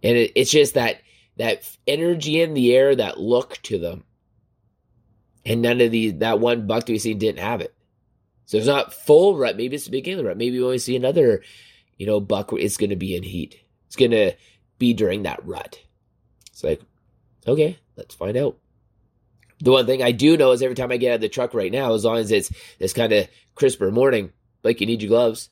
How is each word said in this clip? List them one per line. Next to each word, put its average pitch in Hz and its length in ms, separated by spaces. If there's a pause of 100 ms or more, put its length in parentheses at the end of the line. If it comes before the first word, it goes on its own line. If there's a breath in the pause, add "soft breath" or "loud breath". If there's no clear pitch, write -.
And 120 140
it, 117 180
it's - 160
just 147 220
that, 117 280 (360 soft breath)
that 113 320 (180)
energy 156 540
in 160 120
the 123 220
air, 135 200
that 107 240
look 117 440
to 107 140
them. 85 260 (1400)
And 117 160
none 120 200
of 117 100
the, 113 200
that 107 280
one 117 280
buck 110 180
that - 60
we 107 80
seen 110 180
didn't 104 220
have 104 220
it. 82 120 (720)
So - 120
it's 110 100
not 139 260
full 170 440
rut. 117 180
Maybe 123 200
it's 143 100
the - 60
beginning 156 280
of 147 60
the 101 40
rut. 90 80
Maybe 123 220
we 127 60
only 127 120
see 123 180
another, 127 480 (540 loud breath)
you 95 80
know, 104 140
buck. 101 340
It's 98 240
gonna 101 180
be 92 200
in 90 80
heat. 90 360 (280)
It's - 80
gonna 113 380 (460 soft breath)
be 120 140
during 101 300
that - 220
rut. - 340 (680)
It's - 140
like, 78 180 (680)
okay, 156 300 (180)
let's - 200
find 98 200
out. 135 220 (1000)
The 127 120
one 131 140
thing 131 160
I 123 100
do 143 260
know 135 140
is 123 100
every 127 140
time 123 160
I 123 60
get 123 140
out 120 40
of 110 60
the 107 80
truck 120 240
right 95 180
now, 127 220
as 107 100
long 113 140
as 110 140
it's 101 200 (280 loud breath)
this 95 140
kinda 110 340 (280 soft breath)
crisper 123 360
morning, 117 400 (320)
like, 113 180
you 101 60
need 117 140
your 104 80
gloves. 117 420